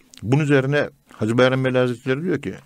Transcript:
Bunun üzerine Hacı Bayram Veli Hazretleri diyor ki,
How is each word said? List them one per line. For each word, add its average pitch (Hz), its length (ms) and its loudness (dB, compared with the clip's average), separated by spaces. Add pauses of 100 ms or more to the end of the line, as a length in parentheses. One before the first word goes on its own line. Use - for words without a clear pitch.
(240)
Bunun 135 200 0
üzerine 143 460 0 (240)
Hacı 113 240 -2
Bayram 127 280 4
Veli 127 120 0
Hazretleri 127 460 -2
diyor 170 180 -4
ki, 110 120 -8 (120)